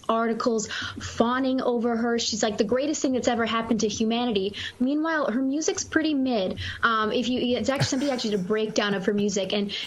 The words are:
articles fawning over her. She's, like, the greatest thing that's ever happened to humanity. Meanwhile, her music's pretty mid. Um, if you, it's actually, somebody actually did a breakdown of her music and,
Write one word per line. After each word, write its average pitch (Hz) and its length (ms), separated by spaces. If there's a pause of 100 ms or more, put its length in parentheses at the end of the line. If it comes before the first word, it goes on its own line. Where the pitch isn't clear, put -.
articles 226 600 (320)
fawning 262 640
over 240 340
her. 233 240
She's, 226 240
like, 214 140
the 226 80
greatest 254 360
thing 262 120
that's 247 140
ever 233 180
happened 226 340
to 220 80
humanity. 220 640 (260)
Meanwhile, 302 520
her 240 100
music's 285 420
pretty 311 300
mid. 254 460 (240)
Um, 220 280
if - 160
you, 247 300
it's 208 120
actually, 269 160
somebody 277 260
actually 233 200
did 202 100
a - 20
breakdown 214 500
of 190 120
her 220 80
music 202 400
and, 202 180 (160)